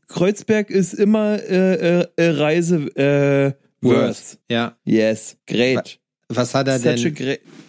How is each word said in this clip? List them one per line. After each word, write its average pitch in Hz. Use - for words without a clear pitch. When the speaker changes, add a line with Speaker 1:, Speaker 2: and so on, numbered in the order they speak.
Speaker 1:
Kreuzberg 208
ist 190
immer, 214
äh, 185
äh, 175
a 170
Reise, 160
äh, 139
worth. 127
Speaker 2:
Ja. 117
Speaker 1:
Yes, 110
great. 123
Speaker 2:
Wa-, 113
was 123
hat 135
er 131
Speaker 1:
Such 120
Speaker 2:
denn, 120
Speaker 1:
a 165
great 139